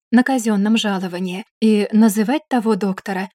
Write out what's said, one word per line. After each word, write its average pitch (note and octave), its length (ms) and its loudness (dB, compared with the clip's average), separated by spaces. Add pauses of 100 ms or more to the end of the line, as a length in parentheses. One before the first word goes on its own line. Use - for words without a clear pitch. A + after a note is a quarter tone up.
(120)
на A3+ 120 4
казенном A3 540 0
жаловании, F#3 680 -6 (140)
и G#3+ 320 2
называть A3 580 2
того A3 260 0
доктора F#3+ 600 -6